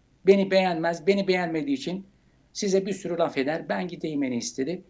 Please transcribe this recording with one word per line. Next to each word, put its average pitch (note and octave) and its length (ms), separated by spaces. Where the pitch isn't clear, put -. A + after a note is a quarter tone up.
beni F#3+ 240
beğenmez. E3+ 560
Beni G3 220
beğenmediği D#3+ 480
için F3+ 300
size F#3+ 340
bir G#3 60
sürü E3+ 260
laf D#3 200
eder. D3 300
"Ben F#3+ 200
gideyim D#3 340
en B2+ 100
iyisi," A#2 240
dedi. F3+ 240